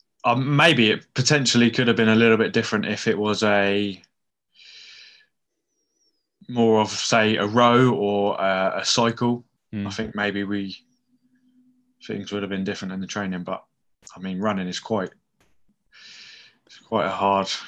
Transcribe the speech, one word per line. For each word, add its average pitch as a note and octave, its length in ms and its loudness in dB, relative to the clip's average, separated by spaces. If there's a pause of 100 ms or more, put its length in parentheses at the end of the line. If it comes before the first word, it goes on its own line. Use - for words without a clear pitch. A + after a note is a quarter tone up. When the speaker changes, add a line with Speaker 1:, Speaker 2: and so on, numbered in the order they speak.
(240)
Speaker 1:
I, A#2 120 2
maybe C#3 560 4
it - 240 -6
potentially B2 560 2
could B2 160 0
have A#2 100 2
been A2+ 120 2
a A2 60 4
little A2+ 220 6
bit G#2+ 160 0
different A2 320 -2
if G#2 220 -4
it G2 100 0
was G#2 240 -2
a G2+ 580 0 (2500)
more A#2 340 4
of, G2+ 80 0
say, G#2+ 480 2
a G2+ 100 0
row A#2+ 460 4
or G2+ 460 0
a, F#2+ 420 0
a - 40 -8
cycle. A#2+ 600 -2 (280)
Speaker 2:
Mm. G2+ 140 -6
Speaker 1:
I - 20 -6
think G#2+ 260 -8
maybe G2+ 280 -4
we, G2 340 -6 (1300)
things G2+ 260 -10
would G2+ 120 -4
have F#2+ 80 -8
been F#2+ 120 -4
different F#2+ 300 -6
in F#2+ 80 -8
the F2+ 60 -8
training, F#2 360 -6
but, F#2+ 200 -10 (520)
I - 40 -20
mean, F#2 200 -8
running G2 280 -4
is F2 120 -8
quite, G2 300 -4 (1600)
it's - 100 -20
quite G#2 300 -4
a - 40 -2
hard, G2 360 0 (200)